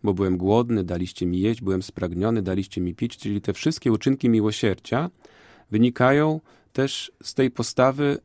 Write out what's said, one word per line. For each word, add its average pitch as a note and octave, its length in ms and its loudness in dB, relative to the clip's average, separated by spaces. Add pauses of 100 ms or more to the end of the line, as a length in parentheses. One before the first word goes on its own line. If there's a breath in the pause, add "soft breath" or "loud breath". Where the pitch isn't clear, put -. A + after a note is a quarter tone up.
Bo G#2 100 2
byłem F#2 240 2
głodny, G#2+ 460 2
daliście F2+ 420 -4
mi F2+ 140 0
jeść, A2+ 220 0
byłem F#2+ 220 0
spragniony, F#2+ 580 -2
daliście F#2+ 400 -4
mi F2 140 -4
pić". - 220 -6
Czyli G#2 240 -4
te G2+ 120 -4
wszystkie - 380 -2
uczynki B2+ 380 2
miłosierdzia A2+ 800 0 (640 soft breath)
wynikają C3 680 2 (340 soft breath)
też - 380 -4 (120)
z - 100 -12
tej C3 180 2
postawy C3+ 720 0